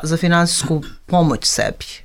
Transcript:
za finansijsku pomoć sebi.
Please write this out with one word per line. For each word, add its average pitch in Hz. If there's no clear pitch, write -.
za 156
finansijsku 170
pomoć 165
sebi. -